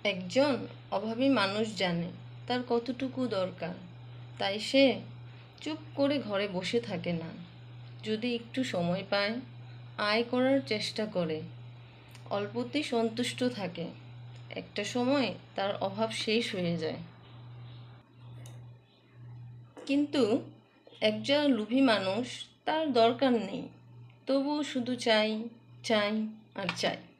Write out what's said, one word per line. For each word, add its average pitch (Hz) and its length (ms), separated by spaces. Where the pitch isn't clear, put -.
একজন 208 500
অভাবী 226 380
মানুষ 208 360
জানে 175 320
তার 247 200
কতটুকু 247 600
দরকার, 185 480
তাই 196 220
সে 269 260
চুপ 311 180
করে 277 240
ঘরে 208 280
বসে 180 320
থাকে 175 340
না। 165 160
যদি 220 320
একটু 233 280
সময় 185 460
পায়, 202 240
আয় 214 260
করার 254 440
চেষ্টা 214 380
করে, 165 320
অল্পতেই 233 640
সন্তুষ্ট 233 460
থাকে। 175 320
একটা - 280
সময় 247 460
তার 196 160
অভাব 214 220
শেষ 226 280
হয়ে 175 260
যায়। 160 240
কিন্তু 285 380
একজন 220 420
লোভী 220 280
মানুষ, 208 440
তার 311 180
দরকার 233 400
নেই, 254 160
তবুও 277 380
শুধু 254 320
চাই, 220 360
চাই 214 300
আর 196 220
চাই। - 220